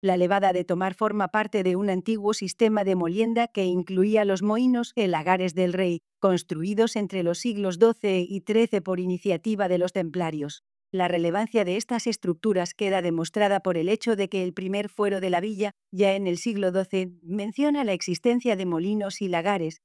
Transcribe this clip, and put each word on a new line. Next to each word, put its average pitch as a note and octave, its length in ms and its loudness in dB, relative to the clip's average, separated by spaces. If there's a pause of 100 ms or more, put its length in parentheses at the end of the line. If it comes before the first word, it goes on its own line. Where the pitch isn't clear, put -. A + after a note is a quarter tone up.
La F#3 160 2
Levada F#3 340 4
de F3+ 140 0
Tomar F#3 280 -2
forma G#3+ 360 -2
parte G#3+ 340 0
de F3+ 140 2
un G3+ 120 0
antiguo G3+ 440 -2
sistema G#3+ 500 0
de F#3+ 140 0
molienda A3 500 0
que G3+ 160 -2
incluía F#3 600 2
los F#3+ 160 0
moinos A#3+ 560 2
e G#3+ 100 2
lagares F3+ 480 0
del F3+ 160 2
rey, F3 300 -2 (180)
construidos F#3+ 800 0
entre F#3+ 260 -4
los E3+ 160 0
siglos G3+ 400 -2
doce G3 480 4
y G3 140 -6
trece A3 400 2
por F#3 180 -4
iniciativa F#3 680 -2
de F3+ 80 2
los F3+ 160 0
templarios. D#3+ 680 -4 (300)
La F#3 160 0
relevancia F3 560 0
de F3+ 140 0
estas A3+ 280 -4
estructuras F#3 680 -2
queda F#3+ 280 0
demostrada F3+ 600 0
por F3+ 160 0
el D#3+ 100 0
hecho A3 300 0
de G3 100 0
que F#3 160 -2
el F3+ 100 -4
primer G3 360 -4
fuero G3 320 -2
de F#3 80 -2
la F3 100 2
villa, G3+ 320 -4 (220)
ya G3 220 4
en G3 120 -2
el F3 100 0
siglo G3 360 -2
doce, F#3 400 -2 (100)
menciona A#3 640 -2
la G3+ 80 0
existencia A#3 640 0
de F#3+ 80 -4
molinos G3 560 -2
y G3 80 -4
lagares E3+ 560 -2